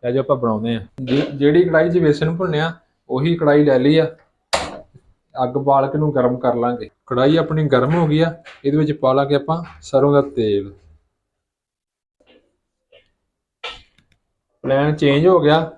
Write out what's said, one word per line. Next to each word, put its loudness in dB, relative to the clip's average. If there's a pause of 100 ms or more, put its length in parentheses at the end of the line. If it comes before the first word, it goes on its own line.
ਤੇ -6
ਅੱਜ -2
ਆਪਾਂ 0
ਬਣਾਉਂਦੇ -2
ਆਂ। -6 (200)
ਜਿ-, -2
ਜਿਹੜੀ 2
ਕੜਾਹੀ 2
'ਚ 0
ਬੇਸਣ 0
ਭੁੰਨਿਆ, -4 (380)
ਉਹੀ -2
ਕੜਾਹੀ 4
ਲੈ 4
ਲਈ 4
ਆ। -2 (1160)
ਅੱਗ -2
ਬਾਲ 0
ਕੇ -6
ਇਹਨੂੰ -2
ਗਰਮ 0
ਕਰ -2
ਲਾਂਗੇ। -4 (160)
ਕੜਾਹੀ 2
ਆਪਣੀ -2
ਗਰਮ 0
ਹੋ 0
ਗਈ 0
ਆ, -2 (220)
ਇਹਦੇ 0
ਵਿੱਚ 0
ਪਾ -2
ਲਾਂਗੇ 0
ਆਪਾਂ -4 (200)
ਸਰੋਂ 2
ਦਾ 4
ਤੇਲ। -2 (4000)
ਪਲਾਨ 0
ਚੇਂਜ 2
ਹੋ 4
ਗਿਆ 0